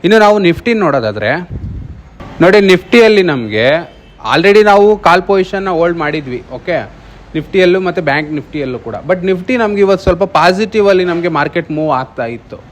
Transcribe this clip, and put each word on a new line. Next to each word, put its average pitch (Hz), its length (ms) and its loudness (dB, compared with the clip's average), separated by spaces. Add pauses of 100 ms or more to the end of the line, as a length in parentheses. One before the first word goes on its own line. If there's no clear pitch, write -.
ಇನ್ನು 214 140 4
ನಾವು 208 200 4
ನಿಫ್ಟಿ 185 360 0
ನೋಡೋದಾದ್ರೆ 135 720 -2 (920)
ನೋಡಿ 190 200 6
ನಿಫ್ಟಿಯಲ್ಲಿ 202 640 4
ನಮ್ಗೆ 120 460 -2 (640)
already 202 300 4
ನಾವು 208 320 4
ಕಾಲ್ 220 260 2
ಪೊಸಿಷನ್ನ 190 480 -2
ಹೋಲ್ಡ್ 170 280 -2
ಮಾಡಿದ್ವಿ. 147 440 -6 (100)
ಓಕೆ, 127 380 -8 (440)
ನಿಫ್ಟಿಯಲ್ಲೂ 180 460 0
ಮತ್ತೆ 180 200 -4
ಬ್ಯಾಂಕ್ 151 320 -4
ನಿಫ್ಟಿಯಲ್ಲೂ 135 460 -8
ಕೂಡ. 113 160 -12 (140)
But 180 180 -2
ನಿಫ್ಟಿ 190 300 -2
ನಮ್ಗೆ 208 240 -2
ಇವತ್ತು 190 220 2
ಸ್ವಲ್ಪ 185 220 0
ಪಾಸಿಟಿವ್ 196 640 0
ಅಲ್ಲಿ 185 160 0
ನಮ್ಗೆ 175 240 -2
ಮಾರ್ಕೆಟ್ 156 420 -4
ಮೂವ್ 151 260 -2
ಆಗ್ತಾ 127 300 -6
ಇತ್ತು. 113 300 -14 (160)